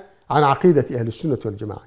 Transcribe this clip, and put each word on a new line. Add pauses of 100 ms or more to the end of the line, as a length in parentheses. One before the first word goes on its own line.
(300)
عن
عقيدة (140)
أهل
السنة
والجماعة،